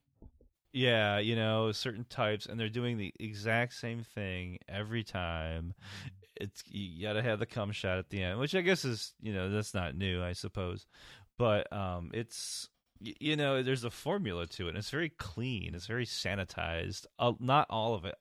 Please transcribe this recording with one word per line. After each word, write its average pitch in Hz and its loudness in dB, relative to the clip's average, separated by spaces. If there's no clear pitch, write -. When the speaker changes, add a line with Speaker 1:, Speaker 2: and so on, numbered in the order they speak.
Speaker 1:
Yeah, 113 6
you 110 2
know, 110 4
certain 113 -4
types, 107 0
and 113 -4
they're 110 2
doing 120 0
the 98 -4
exact 113 0
same 117 -4
thing 90 -4
every 107 -2
time. 85 -2
Speaker 2:
Mm-hmm. - -12
Speaker 1:
It's, - -8
you 90 -6
gotta 107 2
have 113 4
the 113 2
cum 104 -2
shot 95 2
at 92 -4
the 101 0
end, 92 0
which 151 0
I 185 4
guess 180 4
is, 120 -2
you 107 -2
know, 95 0
that's 107 0
not 85 0
new, 90 0
I 90 -2
suppose. 92 -4
But, 107 6
um, 90 -4
it's, - -6
y-, - -10
you 151 2
know, 139 4
there's 127 2
a 117 -2
formula 123 -2
to - -6
it, 85 -2
and 85 -4
it's 104 -4
very 156 0
clean, 110 -4
it's 87 -8
very 117 -2
sanitized. 90 -4
Uh, 120 4
not 131 4
all 113 0
of 87 -6
it, 92 -4